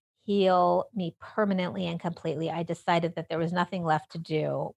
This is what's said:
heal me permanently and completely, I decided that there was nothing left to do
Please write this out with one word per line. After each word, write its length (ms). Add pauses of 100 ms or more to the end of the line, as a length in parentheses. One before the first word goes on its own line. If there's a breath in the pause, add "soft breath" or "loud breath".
(240)
heal 720
me 260
permanently 680
and 120
completely, 500
I 140
decided 520
that 140
there 100
was 140
nothing 300
left 280
to 80
do 580